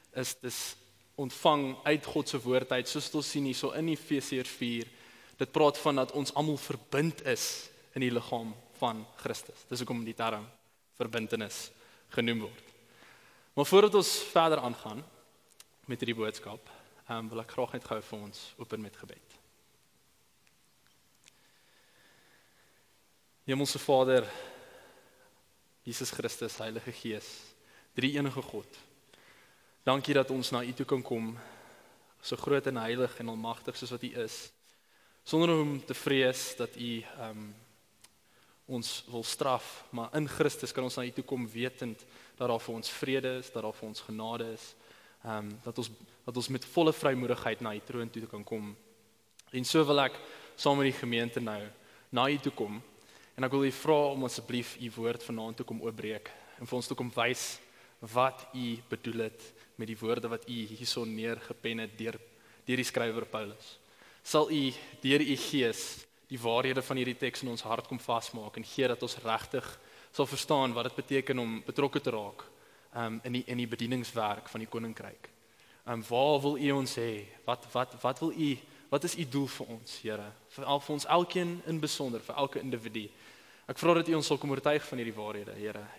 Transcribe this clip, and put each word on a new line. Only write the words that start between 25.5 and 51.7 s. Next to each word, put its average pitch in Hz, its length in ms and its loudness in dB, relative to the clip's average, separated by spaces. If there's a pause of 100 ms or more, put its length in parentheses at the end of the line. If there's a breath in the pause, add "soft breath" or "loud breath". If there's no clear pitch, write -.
Jesus 120 280 -6
Christus, - 460 -4
Heilige 110 340 -6
Gees, 107 380 -6 (640 soft breath)
drie 139 220 2
enige 135 240 0
God. 104 260 -10 (1160 soft breath)
Dankie 135 280 4
dat 131 180 6
ons 127 200 -2
na 123 140 0
U 123 80 -4
toe 131 120 -4
kan 131 160 0
kom, 113 360 -4 (840 loud breath)
so - 140 -6
groot 139 320 2
en 131 140 0
heilig 120 400 0
en 117 80 -6
almagtig 117 480 -6
soos 120 160 -8
wat 120 100 -8
U 123 80 -8 (140)
is, - 240 -10 (760 soft breath)
sonder 170 320 6
om 147 260 0
te - 80 -6
vrees 131 600 2
dat 117 200 -6
U, 120 160 -4 (280)
ehm, 107 280 -10 (1160 soft breath)
ons 123 420 -4
wil 120 160 -6
straf, - 680 0
maar 117 260 -6
in 151 120 2
Christus - 440 0
kan 127 120 -2
ons 123 120 -4
na 127 80 -4
U 123 80 -6
toe 123 120 -6
kom 123 280 -4
wetend 117 520 -6 (340 loud breath)
dat 123 100 0
daar 120 120 2
vir 117 160 -6
ons 113 140 -6
vrede 131 500 0
is, 123 120 -12
dat 110 120 -4
daar 107 120 -6
vir 113 120 -10
ons 107 200 -12
genade 113 460 -6
is, - 220 -16 (480 loud breath)
ehm, 107 260 -4 (140)
dat 120 140 -6
ons, 117 120 -4 (340 soft breath)
dat 120 140 -8
ons 117 100 -2
met 131 180 -4
volle 160 280 4
vrymoedigheid 123 680 0
na 110 140 -4
U 104 80 -8
troon 120 260 -6
toe 113 180 -8
kan 104 160 -10
kom. 104 320 -8 (760)
En 127 140 -2
so 160 200 8
wil 143 140 8
ek 131 160 4 (400 loud breath)
saam 143 220 6
met 139 140 6
die 127 80 -8
gemeente 117 400 0
nou 107 220 -4 (480 loud breath)